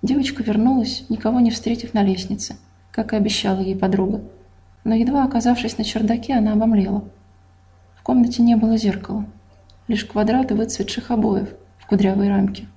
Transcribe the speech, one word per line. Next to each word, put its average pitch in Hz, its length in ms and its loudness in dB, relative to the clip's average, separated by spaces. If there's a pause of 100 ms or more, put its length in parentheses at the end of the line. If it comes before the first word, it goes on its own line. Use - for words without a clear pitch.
Девочка 254 420 -2
вернулась, 220 640 0
никого 226 320 -2
не 233 100 4
встретив 233 420 -6
на 208 120 2
лестнице, 190 520 -4 (360)
как 226 200 -6
и 220 40 0
обещала 202 440 0
ей 190 160 -2
подруга. 190 460 0 (600)
Но 220 100 0
едва 262 300 2
оказавшись 240 520 0
на 220 80 -4
чердаке, 226 500 -2
она 214 180 2
обомлела. 208 520 2 (920)
В - 60 -20
комнате 240 400 2
не 233 140 6
было 220 200 4
зеркала, 196 500 -2 (640)
лишь 220 160 -2
квадраты 226 500 0
выцветших - 560 -4
обоев 208 380 0 (300)
в - 80 -20
кудрявой 196 420 2
рамке. 196 480 0